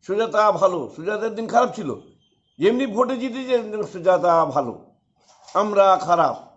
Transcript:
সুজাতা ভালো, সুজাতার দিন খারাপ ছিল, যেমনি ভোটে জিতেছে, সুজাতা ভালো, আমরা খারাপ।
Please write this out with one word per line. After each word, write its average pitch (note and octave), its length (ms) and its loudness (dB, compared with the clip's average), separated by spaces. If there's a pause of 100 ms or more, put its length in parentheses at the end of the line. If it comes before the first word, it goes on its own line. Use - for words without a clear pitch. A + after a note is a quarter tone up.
সুজাতা G#3+ 460 2
ভালো, F3 440 0
সুজাতার G#3 380 -6
দিন A3+ 120 -8
খারাপ A#3+ 300 2
ছিল, D3+ 180 -8 (640)
যেমনি A#3+ 280 2
ভোটে A#3+ 300 -2
জিতেছে, B3+ 400 -4 (360)
সুজাতা E3+ 520 2
ভালো, C3+ 280 -4 (840)
আমরা G3 480 4
খারাপ। D#3+ 340 0 (200)